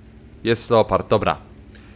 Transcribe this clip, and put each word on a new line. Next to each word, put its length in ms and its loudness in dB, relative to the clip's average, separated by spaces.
Jest 260 -2
Leopard, 380 2
dobra. 300 0